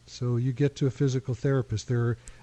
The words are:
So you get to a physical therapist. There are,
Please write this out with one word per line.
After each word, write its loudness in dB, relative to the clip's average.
So -2
you 0
get 2
to 2
a 0
physical 0
therapist. 0
There 2
are, 2